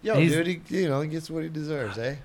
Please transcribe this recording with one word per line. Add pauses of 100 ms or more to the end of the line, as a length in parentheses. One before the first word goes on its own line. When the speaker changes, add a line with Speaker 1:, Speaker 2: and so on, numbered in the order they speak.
Speaker 1:
yo,
Speaker 2:
He's
Speaker 1:
dude,
he,
you
know,
he
gets
what
he
deserves,
eh?